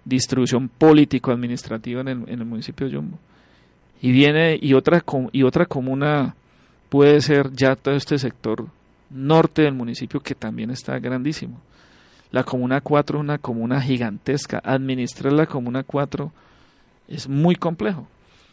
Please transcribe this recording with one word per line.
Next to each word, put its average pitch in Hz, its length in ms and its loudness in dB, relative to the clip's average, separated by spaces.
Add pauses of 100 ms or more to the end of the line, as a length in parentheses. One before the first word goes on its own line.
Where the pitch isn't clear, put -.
distribución 123 640 0
político-administrativa 123 1300 2
en 135 60 -8
el, 127 200 -6
en 120 120 -10
el 113 60 -8
municipio 117 420 -8
de 131 60 -8
Yumbo. - 260 -10 (840)
Y 127 100 2
viene, 147 500 4
y 135 120 2
otra 156 280 4
com-, 127 300 -4
y 135 120 2
otra 160 220 4
comuna 139 720 -2 (540)
puede 143 320 8
ser 143 300 2
ya 131 240 2
todo 139 200 -2
este 143 220 -2
sector 113 500 -6 (420)
norte 156 540 2
del 143 100 2
municipio, 123 460 -6
que - 160 -8
también 113 340 -8
está 131 300 -8
grandísimo. 127 600 -6 (720)
La 127 120 0
comuna 127 380 -2
cuatro 147 360 0
es 151 60 -4
una 147 160 -4
comuna 120 420 -4
gigantesca. 123 840 -4
Administrar 131 680 -2
la 151 140 4
comuna 127 360 -6
cuatro 143 480 -6 (760)
es - 200 -12
muy 151 280 2
complejo. 170 520 -4 (460)